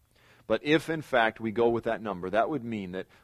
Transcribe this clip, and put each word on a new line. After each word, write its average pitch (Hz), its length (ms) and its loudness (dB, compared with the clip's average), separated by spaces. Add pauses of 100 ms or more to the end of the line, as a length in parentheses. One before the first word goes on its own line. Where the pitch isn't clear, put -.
(480)
But 110 160 0
if, 151 260 2
in 160 140 -4
fact, 113 360 2
we 113 120 -2
go 117 180 4
with 117 140 0
that 110 180 -4
number, 92 300 -6
that 107 180 2
would 143 140 -6
mean 104 300 -6
that 92 140 -8 (160)